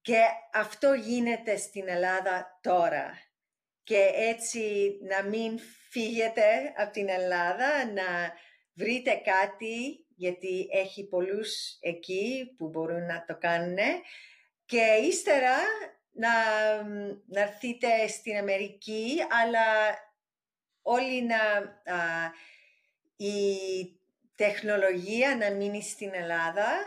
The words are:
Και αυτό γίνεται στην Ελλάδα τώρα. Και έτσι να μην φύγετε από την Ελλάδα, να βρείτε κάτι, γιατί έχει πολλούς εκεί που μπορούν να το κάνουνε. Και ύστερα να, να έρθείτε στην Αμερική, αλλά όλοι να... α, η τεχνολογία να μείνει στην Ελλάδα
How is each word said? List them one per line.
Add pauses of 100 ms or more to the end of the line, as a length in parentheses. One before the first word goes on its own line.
Και (320)
αυτό
γίνεται
στην
Ελλάδα
τώρα. (640)
Και
έτσι (120)
να
μην (320)
φύγετε
από
την
Ελλάδα,
να (420)
βρείτε
κάτι, (100)
γιατί
έχει
πολλούς
εκεί
που
μπορούν
να
το
κάνουνε. (640)
Και (200)
ύστερα (540)
να, (920)
να
έρθείτε
στην
Αμερική, (140)
αλλά (880)
όλοι
να... (560)
α, (880)
η (1000)
τεχνολογία
να
μείνει
στην
Ελλάδα (160)